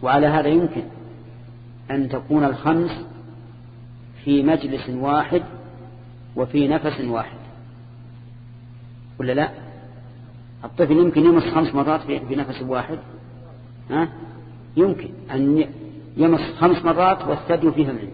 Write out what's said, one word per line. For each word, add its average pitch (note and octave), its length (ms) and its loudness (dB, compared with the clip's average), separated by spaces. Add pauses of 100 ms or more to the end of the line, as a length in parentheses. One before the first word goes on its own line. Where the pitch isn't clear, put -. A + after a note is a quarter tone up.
وعلى C#3+ 260 4
هذا D3 200 2
يمكن E3 360 2 (1080)
أن C3+ 180 -2
تكون C3+ 340 0
الخمس D#3+ 480 2 (1300)
في C#3+ 200 4
مجلس C#3+ 460 0
واحد D3 540 0 (920)
وفي C3+ 320 0
نفس D3+ 340 -2
واحد، A#2 360 -4 (1800)
ولا B2+ 120 -2
لا؟ C#3+ 200 0 (1120)
الطفل C#3+ 280 0
يمكن D#3+ 340 6
يمص E3+ 180 6
خمس D#3 320 0
مرات D3 260 0
في، C#3 180 -4
في B2 160 -6
نفس C3 260 -6
واحد، B2+ 380 -4 (920)
ها؟ D#3+ 200 0 (680)
يمكن F3+ 320 2 (220)
أن C#3 260 2
ي-، D3+ 120 0 (480)
يمص E3 240 4 (180)
خمس E3+ 260 4
مرات F3+ 420 2
والثدي D#3 440 0
فيها C#3 200 0
منه G#2 220 -10